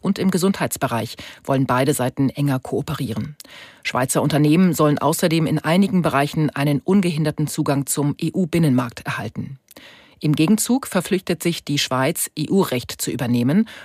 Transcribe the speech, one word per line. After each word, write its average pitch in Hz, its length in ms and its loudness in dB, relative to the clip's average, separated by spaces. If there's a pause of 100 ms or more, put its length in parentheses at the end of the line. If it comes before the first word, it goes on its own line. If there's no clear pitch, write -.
und 190 160 -2
im 190 140 2
Gesundheitsbereich 151 840 -2 (300)
wollen 135 220 2
beide 131 260 2
Seiten 131 360 0
enger 139 300 0
kooperieren. 123 760 -6 (460)
Schweizer 131 400 0
Unternehmen 151 500 4
sollen 147 240 4
außerdem 160 480 0
in 151 140 0
einigen 185 420 2
Bereichen 147 480 0
einen 143 340 0
ungehinderten 160 640 0
Zugang 143 400 -2
zum 147 340 -2
E-U-Binnenmarkt 156 840 0
erhalten. - 540 -8 (600)
Im 151 140 0
Gegenzug 208 540 2
verpflichtet 185 560 -2
sich 175 200 -2
die 143 140 -2
Schweiz, 131 580 -2
E-U-Recht 151 560 0
zu - 200 -6
übernehmen 123 580 0 (160)